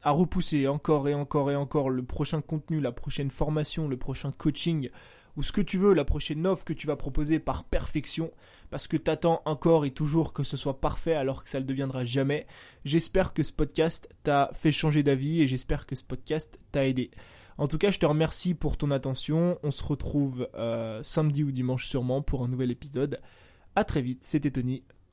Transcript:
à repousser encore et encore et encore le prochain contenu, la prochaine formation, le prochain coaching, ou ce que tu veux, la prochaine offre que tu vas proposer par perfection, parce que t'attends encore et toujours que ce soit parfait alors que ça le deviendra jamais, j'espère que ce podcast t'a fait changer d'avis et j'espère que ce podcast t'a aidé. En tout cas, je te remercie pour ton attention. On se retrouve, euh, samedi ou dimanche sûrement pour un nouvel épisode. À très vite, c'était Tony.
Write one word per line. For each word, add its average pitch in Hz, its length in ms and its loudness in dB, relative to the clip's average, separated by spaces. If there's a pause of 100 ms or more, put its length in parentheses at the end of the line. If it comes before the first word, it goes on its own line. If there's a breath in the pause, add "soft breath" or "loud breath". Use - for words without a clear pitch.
à 147 120 2
repousser 151 560 2
encore 143 400 2
et 147 60 2
encore 143 360 0
et 143 60 2
encore 143 340 0
le 127 140 -2
prochain 151 360 -2
contenu, 156 400 -4
la 139 120 0
prochaine 139 400 -4
formation, 151 560 -2
le 135 80 -2
prochain 135 340 -6
coaching, 151 600 -2 (460 loud breath)
ou 147 60 -4
ce - 80 2
que - 100 0
tu - 160 -2
veux, 196 160 6
la 156 120 4
prochaine 151 420 -2
offre 190 180 0
que - 80 -4
tu - 140 -10
vas 151 80 0
proposer 147 460 0
par 131 240 -4
perfection, - 680 -2 (400 loud breath)
parce - 160 -6
que 160 100 0
t'attends 160 480 2
encore 156 420 4
et 139 40 -2
toujours 151 440 0
que 143 100 -2
ce - 120 -4
soit 135 240 -4
parfait 160 340 0
alors 135 280 -2
que - 80 -12
ça 139 80 -4
le 135 60 -4
deviendra 131 400 -2
jamais, 135 420 0 (380 loud breath)
j'espère 151 480 2
que 160 100 0
ce - 100 -4
podcast - 560 0 (140)
t'a 143 300 2
fait - 180 2
changer 151 320 2
d'avis 143 400 2
et 139 60 6
j'espère 127 360 -2
que 135 120 -8
ce - 80 -12
podcast - 560 -6 (100)
t'a 139 160 2
aidé. 127 240 0 (480 loud breath)
En 143 100 0
tout 160 80 -2
cas, 202 140 4
je 190 80 0
te 175 80 4
remercie 156 480 2
pour - 240 -2
ton 143 120 0
attention. 147 720 0
On 151 80 -2
se - 140 -4
retrouve, 135 680 -2
euh, 113 480 -4
samedi 151 420 0
ou 139 80 -2
dimanche 127 340 -2
sûrement 127 360 -2
pour 131 200 -2
un 123 60 -2
nouvel 127 220 -2
épisode. 139 500 -4 (560 soft breath)
À 214 80 4
très - 160 -2
vite, 123 240 -4
c'était 147 260 0
Tony. 127 340 -2 (280)